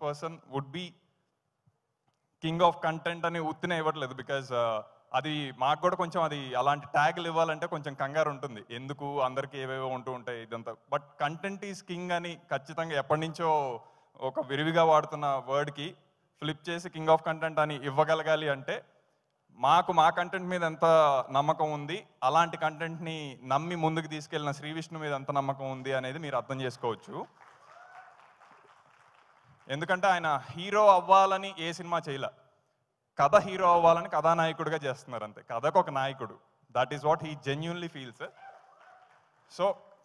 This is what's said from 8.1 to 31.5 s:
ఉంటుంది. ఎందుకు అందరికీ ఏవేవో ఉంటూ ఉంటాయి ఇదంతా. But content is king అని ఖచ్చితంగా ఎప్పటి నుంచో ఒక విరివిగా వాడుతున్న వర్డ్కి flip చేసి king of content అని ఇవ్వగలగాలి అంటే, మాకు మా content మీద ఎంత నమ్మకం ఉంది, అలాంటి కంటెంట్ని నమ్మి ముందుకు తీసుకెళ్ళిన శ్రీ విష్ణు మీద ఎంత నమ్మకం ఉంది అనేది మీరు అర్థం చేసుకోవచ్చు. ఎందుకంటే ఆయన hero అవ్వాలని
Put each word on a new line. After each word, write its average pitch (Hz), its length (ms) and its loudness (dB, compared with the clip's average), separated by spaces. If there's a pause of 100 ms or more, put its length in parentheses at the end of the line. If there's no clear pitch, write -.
ఉంటుంది. 131 400 -10
ఎందుకు 139 500 -8
అందరికీ 135 380 -4
ఏవేవో 131 280 -6
ఉంటూ 127 260 -8
ఉంటాయి 120 300 -10
ఇదంతా. 113 300 -10
But 143 300 -6 (200)
content 170 420 -4
is 196 140 -10 (120)
king 180 220 -6
అని 170 240 -4
ఖచ్చితంగా 156 600 -6
ఎప్పటి 151 220 0
నుంచో 156 600 0 (400)
ఒక 131 200 -4
విరివిగా 160 440 2
వాడుతున్న 151 640 2
వర్డ్కి 147 500 -4 (420)
flip 151 300 -6
చేసి 170 200 -8
king 160 200 -6
of 160 200 8
content 156 320 -2
అని 151 240 -2
ఇవ్వగలగాలి 156 640 2
అంటే, 139 360 -4 (680)
మాకు 165 420 4
మా 156 180 8
content 180 380 -4
మీద 180 140 -2
ఎంత 160 220 0 (460)
నమ్మకం 151 420 2
ఉంది, 147 340 -6 (160)
అలాంటి 160 340 2
కంటెంట్ని 160 880 -6
నమ్మి 151 320 0
ముందుకు 160 300 0
తీసుకెళ్ళిన 151 460 -6
శ్రీ 147 200 -10
విష్ణు 165 260 -10
మీద 151 140 -4
ఎంత 139 180 -6
నమ్మకం 139 400 -4
ఉంది 131 220 -6
అనేది 131 260 -4
మీరు 139 180 -6
అర్థం 127 240 -6
చేసుకోవచ్చు. 123 680 -6 (2500)
ఎందుకంటే 170 380 0
ఆయన 165 440 2
hero 208 380 4
అవ్వాలని 190 680 6